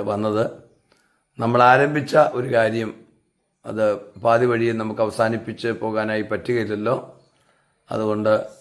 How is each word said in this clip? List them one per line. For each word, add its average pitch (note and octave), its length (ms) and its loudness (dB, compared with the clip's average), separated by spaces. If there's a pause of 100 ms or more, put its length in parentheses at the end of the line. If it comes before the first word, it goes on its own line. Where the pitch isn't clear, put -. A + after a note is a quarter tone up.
(100)
വന്നത്. G#2+ 340 0 (920)
നമ്മൾ A#2 220 2 (120)
ആരംഭിച്ച C#3+ 420 2 (240)
ഒരു B2+ 180 -4
കാര്യം A2 340 0 (760)
അത് A2 200 -4 (400)
പാതി A#2 260 4
വഴിയെ A#2 300 0
നമുക്ക് A2 260 -4
അവസാനിപ്പിച്ച് A2+ 640 -4
പോകാനായി A2 640 -4
പറ്റുകയില്ലല്ലോ. G#2+ 680 -2 (920)
അതുകൊണ്ട് G#2+ 440 -2 (280)